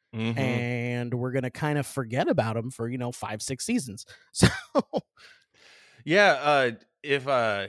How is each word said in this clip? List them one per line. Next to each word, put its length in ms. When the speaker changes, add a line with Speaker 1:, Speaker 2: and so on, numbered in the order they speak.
Speaker 1:
Mm-hmm. 500
Speaker 2:
and 500
we're 180
gonna 200
kinda 320
forget 460
about 280
'em 140
for, 180
you 80
know, 140
five, 300
six 240
seasons." 460
<laughs> 40
So 140
Speaker 1:
Yeah, 260
uh, 300
if, 240
uh, 420